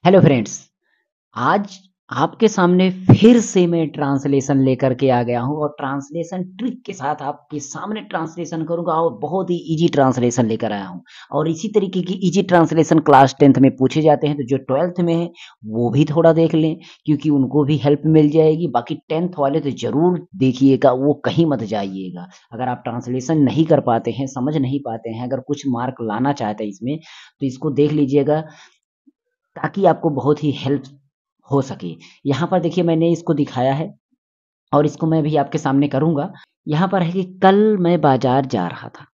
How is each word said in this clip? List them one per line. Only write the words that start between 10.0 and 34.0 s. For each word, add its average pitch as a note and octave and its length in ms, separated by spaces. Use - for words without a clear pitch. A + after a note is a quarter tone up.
लेकर A2 260
आया G2 160
हूँ। F2+ 160
और D#3 180
इसी E3 180
तरीके F#3+ 340
की F3+ 120
ईजी F#3 160
ट्रांसलेशन E3 580
क्लास C#3 380
टेंथ C#3 200
में C3+ 160
पूछे C3 260
जाते D3+ 260
हैं, D3 100
तो C#3+ 60
जो C3 220
ट्वेल्थ F3 340
में E3+ 160
है E3+ 140
वो A2+ 220
भी C#3+ 160
थोड़ा E3 280
देख D#3+ 220
लें, D#3 200
क्योंकि D3+ 240
उनको C#3+ 360
भी D3 120
हेल्प C#3+ 300
मिल D#3 220
जाएगी। D#3+ 420
बाकी A#2+ 240
टेंथ E3+ 300
वाले C#3+ 200
तो C#3+ 200
जरूर D#3 480
देखिएगा, C3 560
वो C#3 200
कहीं E3 200
मत C3 220
जाइएगा। F#2+ 600
अगर B2 160
आप A#2+ 140
ट्रांसलेशन B2+ 600
नहीं D3 220
कर D#3 200
पाते A#2 260
हैं, C3+ 160
समझ C#3 300
नहीं C3+ 240
पाते A2+ 280
हैं, A2+ 140
अगर B2+ 240
कुछ C#3+ 220
मार्क B2 340
लाना A#2 300
चाहते A2 300
हैं G#2 80
इसमें, B2 260
तो - 480
इसको C3+ 260
देख C#3+ 200
लीजिएगा D3 520
ताकि D3+ 300
आपको - 240
बहुत C#3+ 340
ही D3 80
हेल्प C#3 320
हो C#3 120
सके। - 260
यहाँ C#3 220
पर F#3 120
देखिए, E3+ 240
मैंने E3 280
इसको E3 220
दिखाया C3+ 400
है D3+ 200